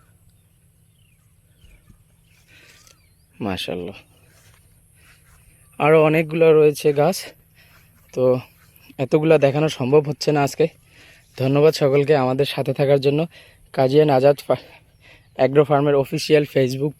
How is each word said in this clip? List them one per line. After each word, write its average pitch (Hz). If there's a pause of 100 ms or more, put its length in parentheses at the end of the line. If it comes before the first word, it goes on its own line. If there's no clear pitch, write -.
(3500)
মাশাআল্লাহ। 90 (1800)
আরো 156
অনেকগুলো 160
রয়েছে 151
গাছ, 147 (880)
তো 127 (580)
এতগুলা 156
দেখানো 143
সম্ভব 143
হচ্ছে 151
না 147
আজকে। 139 (680)
ধন্যবাদ 143
সকলকে 143
আমাদের 131
সাথে 135
থাকার 143
জন্য। 143 (460)
কাজী 135
and 151
আজাদ 135
ফা-, 127 (800)
অ্যাগ্রো 139
ফার্মের 143
অফিসিয়াল 151
Facebook 135